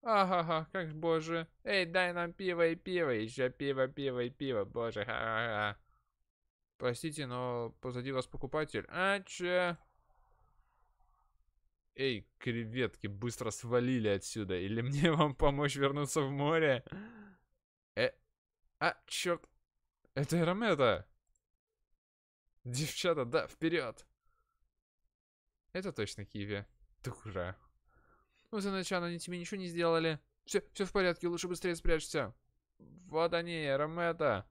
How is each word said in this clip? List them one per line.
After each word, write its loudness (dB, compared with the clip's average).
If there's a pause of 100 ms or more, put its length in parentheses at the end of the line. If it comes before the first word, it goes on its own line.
Ахаха, 4
как -4
боже. 0 (160)
Эй, 2
дай 2
нам -4
пиво 2
и 2
пиво, 0
ещё 0
пиво, 0
пиво -2
и -4
пиво. -2
Боже, -4
ха-ха-ха. -2 (960)
Простите, -4
но -4
позади -6
вас 0
покупатель. -4
А, 0
чё? -2 (2250)
Эй, -2 (100)
креветки, -4
быстро -6
свалили 0
отсюда, -2
или -2
мне 2
<laughs> -
вам 2
помочь 2
вернуться 2
в 0
море? 2 (1120)
Э, 2 (680)
а, 0 (100)
чёрт. -4 (680)
Это 0
Эрамета. 4 (1600)
Девчата, 0
да, 0
вперёд. -2 (1700)
Это -4
точно -4
Киви. -6 (360)
Дура. -6 (960)
Ну, -4
Заначан, -2
они -4
тебе -8
ничего -8
не -6
сделали. 2 (240)
Всё, 0 (100)
всё -2
в -10
порядке, 2
лучше -2
быстрее -2
спрячься. 2 (440)
Вот -2
они, -2
Эрамета. 2